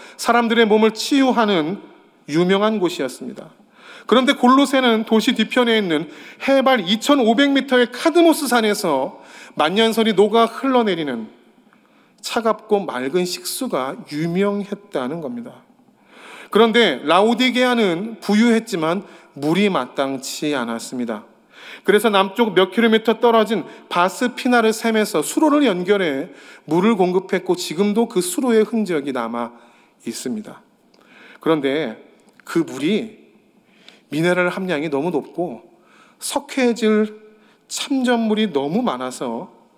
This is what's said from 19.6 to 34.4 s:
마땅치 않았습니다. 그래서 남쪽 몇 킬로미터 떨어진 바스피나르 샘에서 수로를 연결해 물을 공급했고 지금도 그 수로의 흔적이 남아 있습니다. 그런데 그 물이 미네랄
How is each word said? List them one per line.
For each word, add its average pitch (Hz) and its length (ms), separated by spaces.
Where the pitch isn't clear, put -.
마땅치 135 840
않았습니다. 117 720
그래서 214 260
남쪽 196 440
몇 185 160
킬로미터 220 440
떨어진 220 500
바스피나르 233 840
샘에서 214 500
수로를 294 440
연결해 180 600
물을 185 300
공급했고 180 640
지금도 202 520
그 226 120
수로의 226 420
흔적이 175 500
남아 120 400
있습니다. 113 560
그런데 139 560
그 - 140
물이 139 600
미네랄 175 380